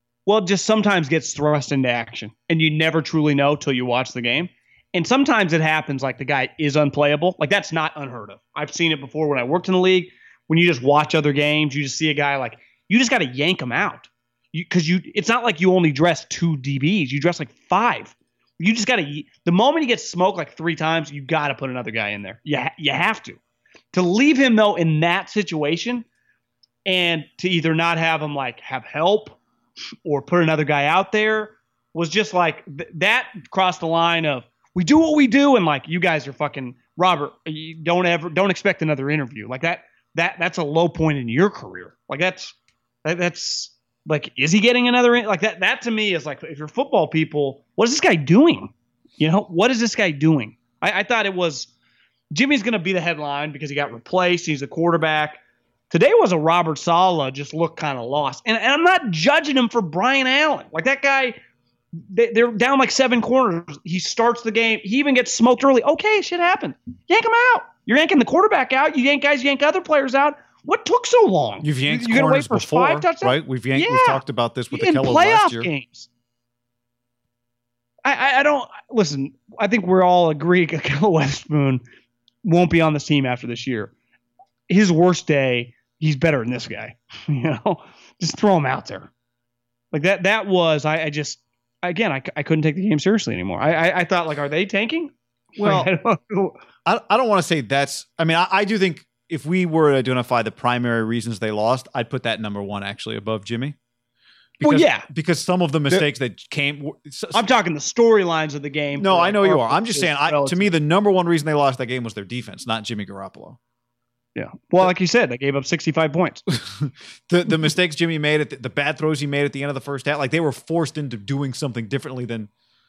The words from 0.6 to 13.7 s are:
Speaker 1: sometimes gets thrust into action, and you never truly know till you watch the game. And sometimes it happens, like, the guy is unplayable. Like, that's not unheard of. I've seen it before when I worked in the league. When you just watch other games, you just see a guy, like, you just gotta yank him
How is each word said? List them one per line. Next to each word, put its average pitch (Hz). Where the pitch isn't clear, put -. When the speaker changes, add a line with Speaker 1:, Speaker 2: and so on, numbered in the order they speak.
Speaker 1:
sometimes 202
gets 160
thrust 147
into 131
action, 117
and 160
you 156
never 156
truly 151
know 139
till 147
you 127
watch 123
the 127
game. 135
And 170
sometimes 240
it 160
happens, 156
like, 135
the 135
guy 135
is 147
unplayable. 147
Like, 147
that's 196
not 156
unheard 123
of. 107
I've 147
seen 165
it 147
before 147
when 139
I 123
worked 165
in 185
the 185
league. 185
When 160
you 170
just 147
watch 143
other 147
games, 147
you 147
just 135
see 156
a 151
guy, 143
like, 123
you 202
just 254
gotta 196
yank 143
him 123